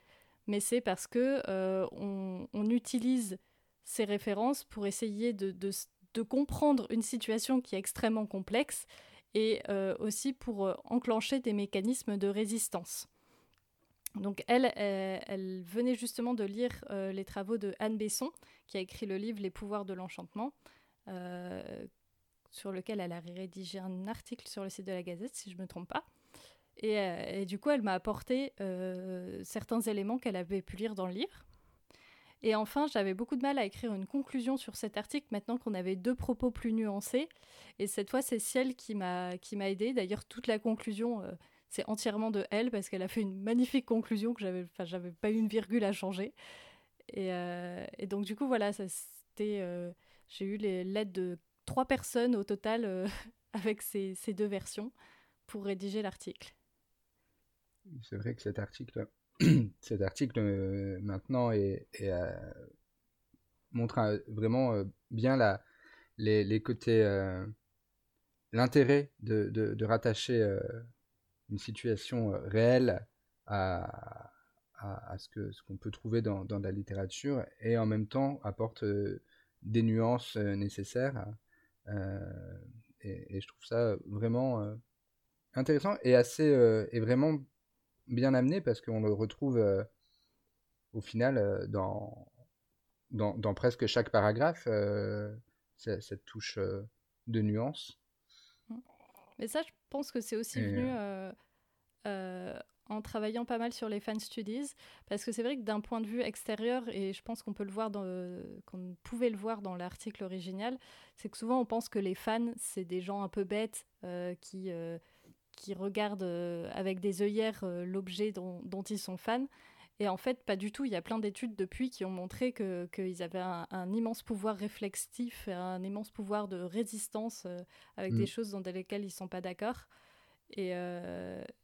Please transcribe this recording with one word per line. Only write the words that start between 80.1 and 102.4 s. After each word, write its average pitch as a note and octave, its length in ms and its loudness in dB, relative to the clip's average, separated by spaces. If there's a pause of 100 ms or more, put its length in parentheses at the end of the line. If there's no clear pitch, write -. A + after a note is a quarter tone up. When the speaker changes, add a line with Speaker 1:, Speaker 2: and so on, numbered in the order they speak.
Speaker 2:
euh, G2+ 200 2
nécessaires. A2 720 -2 (600)
Euh, F#2+ 720 -4 (440)
et, G2 340 -8
et G2 60 -2
je - 60 -12
trouve - 160 -20
ça A#2 320 2 (100)
vraiment, A#2 560 0
euh, G#2 120 -4 (800)
intéressant D3+ 480 4
et B2 120 10
assez, B2 360 8
euh, A2+ 420 10
et A#2 80 2
vraiment C3 380 4 (680)
bien B2+ 280 4
amené C3+ 260 6
parce A#2 220 2
qu'on A2+ 180 0
le G#2 120 4
retrouve, A2 460 2
euh, G2+ 240 6 (1080)
au A2 80 -4
final, B2 380 2
euh, G2+ 280 2
dans, G2+ 640 -4 (800)
dans, G#2 240 2
dans G#2 200 0
presque A#2+ 320 2
chaque A2+ 240 2
paragraphe, A2+ 560 4
euh, G#2 680 2 (420)
ce-, G#2 240 -4
cette - 240 -10
touche, - 340 -8
euh, G2 240 0 (440)
de A2+ 140 2
nuance. G#2+ 580 0 (1400)
Speaker 1:
Mais G#3+ 100 -4
ça, D4+ 140 -2
je D#4+ 80 -8 (200)
pense C#4 220 -4
que B3 80 0
c'est A3 160 -4
aussi A#3+ 240 -4
Speaker 2:
Et, G#3 60 0
Speaker 1:
venu, A3+ 200 0
Speaker 2:
euh, C4 60 -2
Speaker 1:
euh, G3 400 -6 (720)
euh, F#3 520 -6 (320)